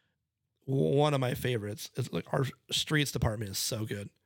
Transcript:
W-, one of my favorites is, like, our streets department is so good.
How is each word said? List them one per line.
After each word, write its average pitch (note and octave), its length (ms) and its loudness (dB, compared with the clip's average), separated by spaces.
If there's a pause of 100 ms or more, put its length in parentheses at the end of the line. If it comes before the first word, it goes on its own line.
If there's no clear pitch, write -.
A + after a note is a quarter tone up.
(680)
W-, C#3+ 280 2
one D3 180 6
of C3+ 60 4
my B2 140 0
favorites G#2+ 640 -4
is, B2 180 -4
like, - 200 -6
our C#3+ 120 2 (260)
streets - 400 0
department A2 400 0
is F#2+ 60 -6
so A2 280 -2
good. G2+ 240 -6 (160)